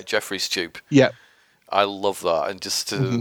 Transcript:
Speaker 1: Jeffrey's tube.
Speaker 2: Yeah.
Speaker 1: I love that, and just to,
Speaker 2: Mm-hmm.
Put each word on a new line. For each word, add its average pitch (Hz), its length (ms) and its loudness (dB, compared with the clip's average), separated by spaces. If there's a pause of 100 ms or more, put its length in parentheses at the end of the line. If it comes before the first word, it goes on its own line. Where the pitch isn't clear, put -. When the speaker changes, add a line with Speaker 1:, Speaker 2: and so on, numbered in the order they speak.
Speaker 1:
Jeffrey's 101 420 -2
tube. 87 300 -4 (120)
Speaker 2:
Yeah. 139 200 6 (640)
Speaker 1:
I 98 120 4
love 101 380 -2
that, 85 280 0
and 95 120 -8
just - 280 -4
to, 104 60 -4
Speaker 2:
Mm-hmm. 123 260 0